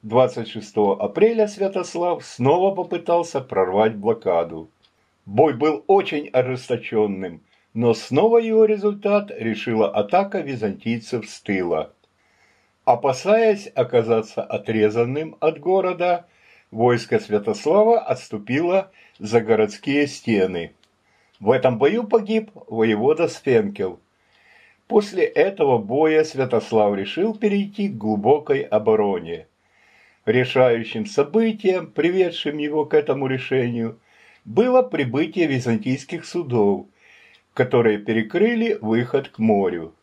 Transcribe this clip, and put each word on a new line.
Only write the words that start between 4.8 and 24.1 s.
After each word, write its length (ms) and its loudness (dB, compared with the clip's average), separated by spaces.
Бой 280 2
был 340 -2
очень 400 0
ожесточённым, 1120 -2
но 200 2
снова 440 2
его 280 4
результат 680 0
решила 580 -2
атака 520 0
византийцев 880 -6
с 120 -20
тыла. 520 -2
Опасаясь 920 2
оказаться 680 0
отрезанным 960 -2
от 220 -2
города, 640 -2
войско 500 0
Святослава 840 2
отступило 920 -2
за 200 2
городские 680 2
стены. 680 -2
В 100 -4
этом 280 2
бою 260 2
погиб 480 0
воевода 640 0
Свенкел. 720 -2